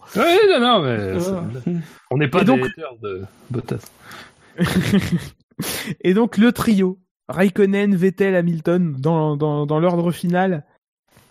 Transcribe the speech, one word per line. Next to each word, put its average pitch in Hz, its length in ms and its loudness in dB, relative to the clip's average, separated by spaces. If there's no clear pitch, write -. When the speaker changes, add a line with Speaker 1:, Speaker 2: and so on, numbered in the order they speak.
Speaker 1:
Oui, 202 80 0
non, 302 100 2
non, 233 220 2
mais 104 320 -2
Speaker 2:
Ouais. 127 60 -2
Speaker 1:
c'est, 170 500 -6
Speaker 2:
Hmm. 175 100 -4
Speaker 1:
on 131 60 0
n'est 147 100 0
pas 175 140 0
Speaker 3:
Et - 20 2
Speaker 1:
des - 20 2
Speaker 3:
donc 254 180 4
Speaker 1:
haters 131 380 -10
de 98 220 -8
Bottas. 120 400 -8
Speaker 3:
<laughs> 175 60 -4
Et 180 120 2
donc, 220 240 0
le 233 140 6
trio. 190 460 0
Raikkonen, 202 680 2
Vettel, 190 400 0
Hamilton, 170 640 0
dans, 156 380 0
dans, 147 300 -2
dans 151 140 -2
l'ordre 175 300 0
final. 180 540 -2